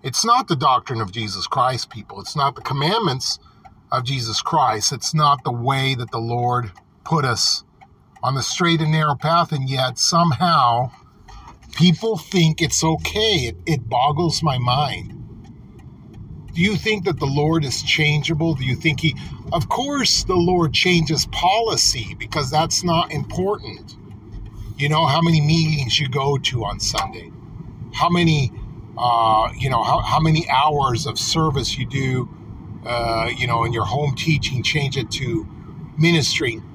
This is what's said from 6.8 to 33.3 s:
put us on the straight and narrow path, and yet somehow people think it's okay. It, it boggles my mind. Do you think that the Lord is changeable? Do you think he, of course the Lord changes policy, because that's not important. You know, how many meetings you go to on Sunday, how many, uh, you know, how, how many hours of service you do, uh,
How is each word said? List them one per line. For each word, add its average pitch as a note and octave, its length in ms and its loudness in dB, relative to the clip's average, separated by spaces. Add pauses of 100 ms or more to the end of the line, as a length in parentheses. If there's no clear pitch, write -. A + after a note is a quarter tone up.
put D#3 200 2
us - 400 0 (580)
on B2+ 140 0
the C3+ 60 -2
straight E3+ 400 2
and D#3 100 2
narrow D#3 240 2
path, E3 360 2
and C3+ 180 -2
yet C3 280 -2
somehow D3 920 4 (800)
people F3+ 460 4
think D#3+ 440 2
it's D3+ 220 0
okay. E3 640 0
It, A2+ 80 -6 (100)
it B2+ 240 0
boggles D3 540 2
my C#3 140 2
mind. B2 600 -2 (1300)
Do E3 80 -2
you G3+ 140 2
think G#3 300 -2
that E3+ 140 0
the C#3+ 60 0
Lord D3 380 2
is C3 180 -4
changeable? D3+ 760 0
Do C3 100 -6
you B2+ 100 0
think D3 240 0
he, D#3 160 0 (360)
of E3 180 -2
course C4+ 560 0
the F#3 100 0
Lord E3+ 380 2
changes E3 540 2
policy, F3 920 0
because C3+ 320 -4
that's D#3+ 320 0
not E3+ 280 2
important. - 840 -4 (800)
You C#3+ 140 0
know, D#3 160 4
how C#3+ 160 4
many E3 180 6
meetings D3+ 600 2
you C3+ 100 -2
go C#3 300 0
to B2 260 -2
on G2+ 140 -4
Sunday, G2 520 -6 (640)
how E3 160 2
many, D#3+ 420 4 (460)
uh, A2+ 580 4
you C3+ 140 -4
know, A#2 140 2
how, A#2 160 2
how A#2 200 2
many D#3+ 300 4
hours C3+ 560 2
of - 140 -4
service D3 580 0
you B2+ 80 -4
do, B2+ 440 -2 (560)
uh, A#2 500 0